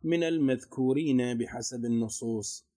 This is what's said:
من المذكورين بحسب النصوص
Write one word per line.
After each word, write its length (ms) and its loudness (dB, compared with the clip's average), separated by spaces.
من 180 2
المذكورين 1160 2
بحسب 460 -6
النصوص 920 -2